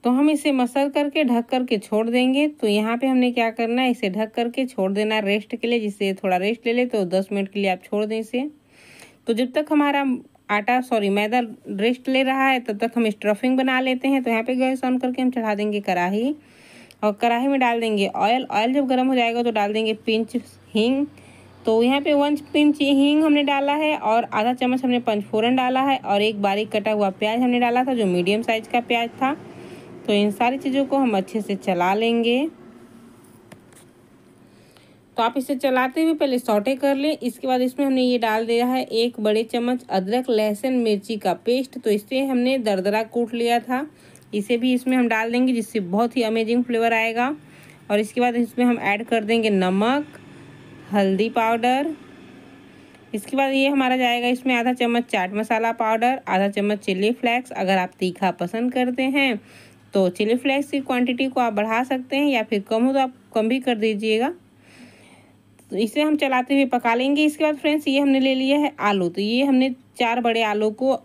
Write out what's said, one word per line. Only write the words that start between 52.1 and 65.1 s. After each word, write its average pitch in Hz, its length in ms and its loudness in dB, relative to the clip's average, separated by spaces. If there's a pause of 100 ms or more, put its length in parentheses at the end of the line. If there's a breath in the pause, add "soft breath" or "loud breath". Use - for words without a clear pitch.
इसके 220 220 -6
बाद 269 160 2
ये 269 160 2
हमारा 262 280 2
जाएगा 240 320 0
इसमें 254 260 0
आधा 240 200 2
चम्मच 240 320 0
चाट 190 280 -4
मसाला 226 400 -2
पाउडर, 233 540 0
आधा 196 220 2
चम्मच 208 300 -2
चिली 202 320 0
फ्लेक्स। 247 400 -2
अगर 233 260 0
आप 277 200 -2
तीखा 185 340 -2
पसंद 226 400 -4
करते 254 320 -2
हैं 269 340 0 (560 loud breath)
तो 190 140 4
चिली 214 260 0
फ्लेक्स 269 360 -2
की 285 100 -2
quantity 247 480 -2
को 262 120 -2
आप 233 120 2
बढ़ा 220 320 0
सकते 262 320 -4
हैं 294 100 2
या 254 160 0
फिर 208 200 -2
कम 226 220 0
हो 262 80 2
तो 277 60 2
आप 262 140 0 (220)
कम 220 140 2
भी 262 120 0
कर 254 140 -2
दीजिएगा। 220 560 0 (1400 loud breath)